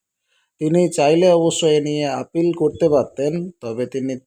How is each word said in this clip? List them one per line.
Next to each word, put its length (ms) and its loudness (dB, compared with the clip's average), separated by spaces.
তিনি 300 2
চাইলে 420 4
অবশ্য 340 2
এ 160 2
নিয়ে 240 -4
আপিল 480 -4
করতে 360 0
পারতেন, 600 -2
তবে 240 -6
তিনি 420 -6